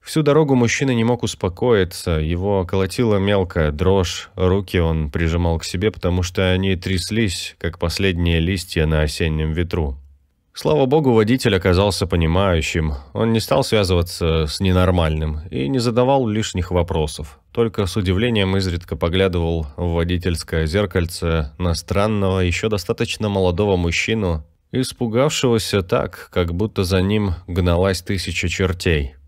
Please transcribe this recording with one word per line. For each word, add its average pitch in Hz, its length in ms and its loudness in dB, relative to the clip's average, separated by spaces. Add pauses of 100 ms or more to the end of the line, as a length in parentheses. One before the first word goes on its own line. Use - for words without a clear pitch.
Всю - 220 -2
дорогу 143 320 4
мужчина 127 380 2
не 113 120 2
мог 120 180 0
успокоиться, 98 880 0
его 87 520 0
колотила 98 520 0
мелкая 95 560 0
дрожь, 90 640 0
руки 92 420 0
он 80 320 0
прижимал 82 480 0
к 85 60 -10
себе, 92 260 -2
потому 90 320 -2
что 92 300 0
они 95 240 0
тряслись, 95 840 -4
как 82 200 -6
последние 85 640 0
листья 85 460 0
на 78 160 2
осеннем 78 500 -2
ветру. 78 460 -2 (560)
Слава 147 320 2
богу, 135 260 4
водитель 113 440 4
оказался 92 500 2
понимающим, 82 880 2 (180)
он 113 200 0
не 113 80 2
стал 135 240 0
связываться 87 840 0
с - 140 -6
ненормальным 85 800 2 (100)
и 135 180 -4
не 135 100 0
задавал 123 480 2
лишних 104 440 -4
вопросов, 87 680 -2 (140)
только 110 340 -2
с - 100 -4
удивлением 98 600 0
изредка 90 380 -4
поглядывал 85 720 0 (100)
в 87 180 -2
водительское 85 720 -2
зеркальце 85 920 -2
на 87 160 0
странного, 98 680 0
еще 90 280 0
достаточно 110 600 -4
молодого 95 480 2
мужчину, 87 680 0 (280)
испугавшегося 120 1080 0
так, - 500 -4
как 87 220 0
будто 101 300 -2
за 92 180 2
ним 101 320 0 (120)
гналась 90 560 0
тысяча 90 460 -4
чертей. 90 680 0 (140)